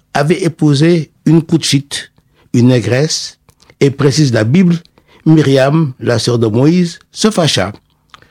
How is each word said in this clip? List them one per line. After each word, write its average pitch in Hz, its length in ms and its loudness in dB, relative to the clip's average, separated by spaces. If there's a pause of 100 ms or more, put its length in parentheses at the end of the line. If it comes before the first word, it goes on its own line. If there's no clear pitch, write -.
(140)
avait 147 280 -2
épousé 156 720 0 (140)
une 160 160 4
Koutchite, - 720 -4 (400)
une 120 140 4
négresse, 127 720 -2 (420)
et 143 100 2
précise 143 400 0
la 110 140 0
Bible, 170 320 2 (480)
Myriam, 143 720 2
la 117 180 -2
sœur 120 220 -2
de 117 80 0
Moïse, 160 520 0 (120)
se - 180 -2
fâcha. 135 440 -2 (580)